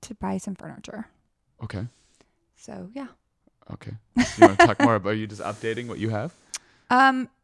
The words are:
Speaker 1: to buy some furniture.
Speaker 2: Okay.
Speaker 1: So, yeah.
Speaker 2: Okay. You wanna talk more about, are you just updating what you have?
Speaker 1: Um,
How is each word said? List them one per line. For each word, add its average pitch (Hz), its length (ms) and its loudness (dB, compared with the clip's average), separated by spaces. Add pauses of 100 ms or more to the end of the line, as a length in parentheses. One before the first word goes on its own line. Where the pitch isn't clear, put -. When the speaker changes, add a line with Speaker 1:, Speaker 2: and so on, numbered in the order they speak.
Speaker 1:
to - 120 -16
buy 190 240 -4
some 196 160 -8
furniture. - 540 -14 (540)
Speaker 2:
Okay. 107 240 -8 (720)
Speaker 1:
So, 190 380 -16
yeah. 269 140 -12 (640)
Speaker 2:
Okay. - 200 -14 (240)
You 247 80 4 (160)
wanna - 160 8
talk 330 240 4
more 117 140 4
about, 101 160 -2
are 107 40 0
you 107 120 -4
just 104 160 -16
updating 113 440 -6
what 113 120 -10
you 110 120 -2
have? 110 240 -6 (560)
Speaker 1:
Um, 262 380 4 (160)